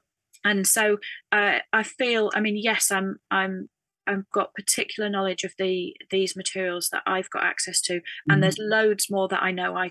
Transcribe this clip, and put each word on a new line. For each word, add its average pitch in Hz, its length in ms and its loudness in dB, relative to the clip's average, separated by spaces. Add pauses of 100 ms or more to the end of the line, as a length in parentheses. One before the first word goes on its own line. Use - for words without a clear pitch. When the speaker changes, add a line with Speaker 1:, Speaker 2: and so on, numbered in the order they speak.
(440)
Speaker 1:
and 202 220 2
so, 208 320 4 (340)
uh, 202 280 4 (120)
I 220 100 4
feel, 226 520 0
I 214 60 2
mean, 214 180 0
yes, 214 320 0
I'm, 190 300 -2 (100)
I'm, 190 400 -2 (380)
I've 196 220 -4
got - 240 -2
particular - 560 -2
knowledge 190 320 -2
of 185 160 -6
the, 185 380 -2 (160)
these 190 240 0
materials 180 560 -4
that - 160 -2
I've 185 220 -2
got - 120 -4
access - 400 -2
to, 180 120 -2 (340)
and 151 100 8
Speaker 2:
Mm. - 40 6
Speaker 1:
there's 190 160 2
loads 214 520 2
more 190 160 0
that 190 160 -2
I 185 80 0
know 180 260 -4
I 180 140 -2